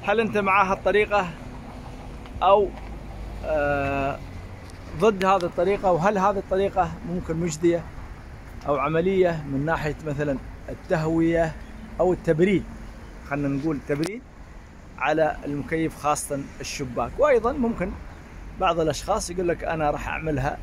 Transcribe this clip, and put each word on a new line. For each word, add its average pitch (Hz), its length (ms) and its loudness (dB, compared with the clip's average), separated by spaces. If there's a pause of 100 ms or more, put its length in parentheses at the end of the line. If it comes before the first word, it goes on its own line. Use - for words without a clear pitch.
هل 214 160 4
أنت 208 180 2
مع 196 340 4
هالطريقة 196 560 2 (1160)
أو، 196 260 8 (760)
آه، 143 720 0 (840)
ضد 196 260 4
هذه 190 180 4
الطريقة؟ 190 480 2
وهل 190 260 4
هذه 196 200 4
الطريقة 190 540 0 (180)
ممكن 170 280 -4
مجدية 170 460 2 (840)
أو 147 100 2
عملية 165 760 2
من 139 140 0
ناحية 151 300 0 (120)
مثلا 143 300 0 (320)
التهوية 165 840 2 (440)
أو 180 140 6
التبريد، 165 500 4 (680)
خلنا 143 180 -2
نقول 139 300 0 (100)
تبريد 156 340 -2 (760)
على 151 480 2
المكيف 147 520 -2
خاصة 147 420 -2 (220)
الشباك؟ 127 580 -4
وأيضا 240 340 6
ممكن 233 380 0 (680)
بعض 170 200 2
الأشخاص 170 500 0
يقول 175 180 -2
لك: 165 160 0
"أنا 156 280 0
راح 143 160 -4
أعملها 151 560 -2